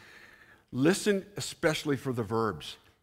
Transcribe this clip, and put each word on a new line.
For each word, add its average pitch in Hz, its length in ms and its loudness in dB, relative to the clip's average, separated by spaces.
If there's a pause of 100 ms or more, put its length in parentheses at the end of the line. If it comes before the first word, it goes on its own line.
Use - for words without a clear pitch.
(720)
listen 190 540 2 (100)
especially 151 600 -2
for 131 160 -4
the 117 100 -2
verbs. 107 540 -2 (260)